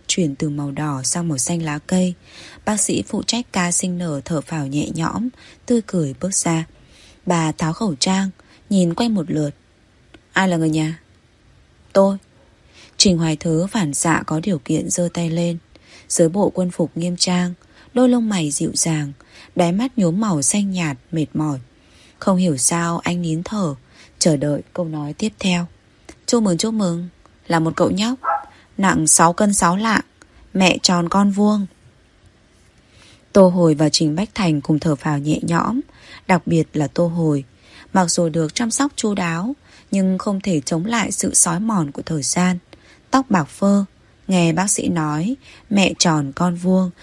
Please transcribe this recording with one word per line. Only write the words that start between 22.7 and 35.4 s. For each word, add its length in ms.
anh 240
nín 200
thở, 320
chờ 180
đợi 260
câu 120
nói 280
tiếp 260
theo. 280
"Chúc 160
mừng, 160
chúc 160
mừng. 340
Là 140
một 160
cậu 140
nhóc, 280
nặng 280
sáu 260
cân 220
sáu 220
lạng, 280
mẹ 280
tròn 260
con 220
vuông." 360
Tô 160
Hồi 260
và 140
Trình 260
Bách 200
Thành 260
cùng 180
thở 180
phào 220
nhẹ 240